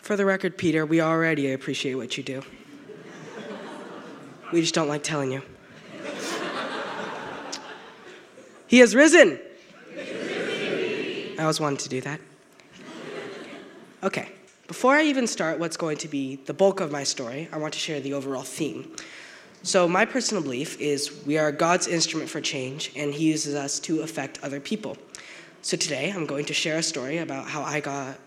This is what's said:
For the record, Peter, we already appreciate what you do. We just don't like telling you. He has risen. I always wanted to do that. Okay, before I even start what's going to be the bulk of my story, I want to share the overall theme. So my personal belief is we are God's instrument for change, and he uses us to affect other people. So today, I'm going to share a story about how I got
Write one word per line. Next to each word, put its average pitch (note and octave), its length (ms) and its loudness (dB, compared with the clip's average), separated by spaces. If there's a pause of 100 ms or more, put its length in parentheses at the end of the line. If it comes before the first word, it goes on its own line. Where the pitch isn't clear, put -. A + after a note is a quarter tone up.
For - 140 -2
the G3+ 100 4
record, F#3+ 320 2
Peter, D#3+ 300 2
we E3 140 4
already D#3+ 520 2
appreciate C3 440 -4
what A#2+ 200 -6
you C#3+ 60 -6
do. C3+ 180 -6 (2000)
We E3+ 80 6
just D#3+ 120 0
don't D#3+ 140 2
like D3 160 -2
telling C#3+ 300 -2
you. C3+ 100 -6 (3250)
He A#3+ 100 10
has A#3 160 12
risen. C#4 460 10 (2000)
I D#3 60 -2
always D#3 160 2
wanted C#3+ 220 0
to - 80 -8
do C3 140 -4
that. C#3+ 180 -8 (1800)
Okay, - 260 -2 (380)
before B3 260 4
I D4+ 80 6
even C4+ 240 2
start E3 320 -2
what's E3 180 -2
going D#3 200 -2
to D#3+ 100 -8
be C#3 300 -4
the - 180 -8
bulk F#3+ 240 6
of E3 140 -2
my C#3+ 100 -4
story, C3+ 480 -4
I E3 60 -8
want D3+ 160 -4
to - 80 -8
share D#3 180 -2
the C#3 140 -4
overall C3+ 320 -4
theme. - 500 -6 (680)
So F3+ 240 6
my F3+ 160 6
personal A3 360 -2
belief C#3 400 -4
is C#3+ 460 -2
we D3 100 2
are D3+ 140 4
God's E3+ 380 4
instrument D#3+ 420 0
for D#3+ 100 -6
change, C#3 540 -6
and D3 180 -2
he D3 120 -2
uses D3+ 320 2
us C#3 240 -4
to D#3+ 220 -2
affect D3+ 420 -6
other C#3 160 -6
people. G#3 360 -6 (680)
So - 140 -2
today, D3+ 380 -2
I'm E3 120 -4
going D3 180 -4
to D3 100 -6
share D#3 220 0
a E3 60 0
story D3 360 -4
about C#3 300 -6
how D3 140 -6
I D3+ 180 -2
got C#3 460 -8